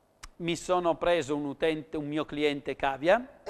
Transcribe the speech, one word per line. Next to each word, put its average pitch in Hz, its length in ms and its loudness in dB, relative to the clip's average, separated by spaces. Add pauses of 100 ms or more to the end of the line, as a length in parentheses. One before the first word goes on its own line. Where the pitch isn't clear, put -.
(380)
mi 170 200 -4
sono 180 380 2
preso 165 420 2
un 147 80 -4
utente, 156 500 -2
un 147 120 -4
mio 147 180 -2
cliente 143 500 -2
cavia, 151 640 0 (100)